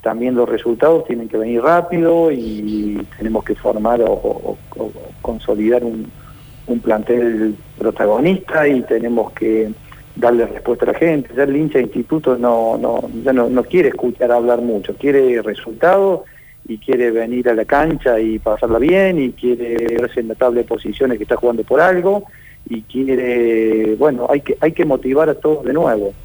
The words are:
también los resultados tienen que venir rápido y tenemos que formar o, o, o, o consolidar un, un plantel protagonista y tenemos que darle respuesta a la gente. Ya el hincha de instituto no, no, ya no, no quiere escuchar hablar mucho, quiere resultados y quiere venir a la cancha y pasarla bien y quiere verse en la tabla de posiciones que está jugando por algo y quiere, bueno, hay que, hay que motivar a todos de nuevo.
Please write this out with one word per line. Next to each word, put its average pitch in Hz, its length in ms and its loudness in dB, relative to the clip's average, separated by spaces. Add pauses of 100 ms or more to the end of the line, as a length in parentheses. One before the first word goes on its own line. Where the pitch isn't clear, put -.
también 120 340 -2
los 120 140 2
resultados 143 560 2
tienen 117 240 -6
que 113 80 -4
venir 117 240 -2
rápido 170 680 2
y 107 680 -4 (180)
tenemos 110 280 -4
que 104 100 -2
formar 113 460 0
o, 120 100 2
o, - 460 -4 (200)
o, 110 60 -6
o 107 80 -8 (300)
consolidar 110 640 0
un, 113 280 -8 (540)
un 120 140 -4
plantel 110 760 0 (220)
protagonista 143 920 0
y 135 140 2
tenemos 117 520 -2
que 110 360 0 (460)
darle 120 320 2
respuesta - 380 -2
a - 80 -2
la - 40 -4
gente. 160 380 0
Ya 139 80 2
el 139 120 0
hincha 151 220 0
de 123 80 2
instituto 131 520 -2
no, 113 400 2
no, 117 300 -2 (160)
ya 131 80 2
no, 123 180 2
no 123 140 0
quiere 165 260 2
escuchar 120 420 0
hablar 120 300 2
mucho, 104 340 -4
quiere 131 460 2
resultados 165 800 0 (460)
y 110 120 -8
quiere 120 320 0
venir 120 360 -2
a 117 60 4
la 110 100 0
cancha 143 560 2
y 110 200 -2
pasarla 113 400 0
bien 180 380 2
y 131 140 0
quiere 120 460 -2 (200)
verse 123 220 -2
en 113 80 -4
la 113 80 -6
tabla 123 240 2
de 113 80 -2
posiciones 120 500 -2
que - 60 -6
está 120 140 -2
jugando 117 260 0
por 135 160 2
algo 185 460 2 (440)
y 117 120 -8
quiere, 117 1120 0
bueno, 123 340 2
hay 147 120 2
que, - 180 -4
hay 160 140 2
que 170 100 -2
motivar 147 460 2
a 147 60 0
todos 151 280 0
de 127 80 -2
nuevo. 113 420 0 (100)